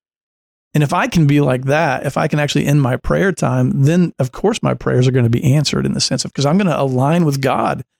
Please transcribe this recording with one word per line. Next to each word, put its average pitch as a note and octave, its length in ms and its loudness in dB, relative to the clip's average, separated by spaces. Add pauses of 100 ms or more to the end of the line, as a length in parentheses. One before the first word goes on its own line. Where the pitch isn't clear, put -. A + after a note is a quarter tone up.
(720)
And D3+ 80 2
if C#3+ 100 0
I F#3 140 0
can E3+ 220 2
be D3 120 4
like C3 260 0
that, C#3+ 380 0
if C#3+ 140 -4
I D#3 100 -2
can D3+ 120 -2
actually D3 260 -2
end C#3+ 160 2
my B2+ 160 0
prayer E3 340 0
time, B2+ 520 0
then E3+ 340 2
of B2+ 140 -2
course - 320 -2
my C3 100 0
prayers B2+ 340 0
are C3 40 2
gonna B2 180 2
be A#2+ 240 2
answered C#3 320 0
in C#3 80 -2
the C#3 80 -4
sense - 240 -4
of, - 80 -12
'cause C#3 140 -2
I'm D#3+ 100 2
gonna F#3+ 180 2
align C#3 500 0
with C#3 160 -2
God - 420 -2 (160)